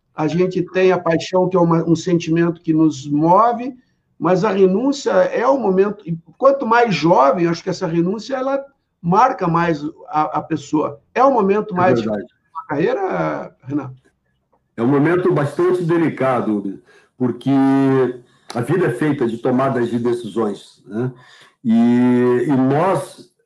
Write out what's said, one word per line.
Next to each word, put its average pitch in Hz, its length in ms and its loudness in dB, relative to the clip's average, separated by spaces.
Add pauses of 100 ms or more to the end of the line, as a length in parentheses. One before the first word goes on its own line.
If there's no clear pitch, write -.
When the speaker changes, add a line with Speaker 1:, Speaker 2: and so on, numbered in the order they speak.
(120)
Speaker 1:
a 156 140 -4
gente 180 360 0
tem 185 300 2
a 175 60 0
paixão, 180 500 0
que 185 80 -2
é 175 40 4
uma, 165 280 4
um 165 80 4
sentimento 165 640 0
que 160 140 -2
nos 147 340 0
move, 220 640 2 (440)
mas 175 260 0
a 214 60 0
renúncia 202 640 0
é 190 340 0
o 277 100 2
momento, 208 500 0
e 170 120 -6 (180)
quanto 269 300 2
mais 226 280 2
jovem, 180 520 2
acho 170 160 -4
que 190 80 -6
essa 175 160 -6
renúncia, 185 500 -4
ela 269 260 -4 (380)
marca 190 480 2
mais 165 340 0 (260)
a, 151 300 -4
a 143 40 -4
pessoa. - 580 -4 (140)
É 233 100 2
o 277 80 4
momento 208 420 0
Speaker 2:
É - 20 -8
Speaker 1:
mais 175 240 2
Speaker 2:
verdade. 104 260 -6
Speaker 1:
difícil - 260 -20
da - 160 -14
carreira, 160 920 -4
Renan? 131 320 -8 (840)
Speaker 2:
É 113 60 -4
um 117 60 2
momento 156 440 2
bastante 175 520 0
delicado, 123 960 -2 (340)
porque 127 340 -4 (1000)
a 120 80 -6
vida 170 280 -2
é - 20 -2
feita 139 360 -2
de 110 120 -6
tomadas 127 500 0
de 120 100 -4
decisões, 113 880 -6
né? 117 260 -6 (520)
E, 123 840 2
e 143 100 0
nós, 147 760 -2 (160)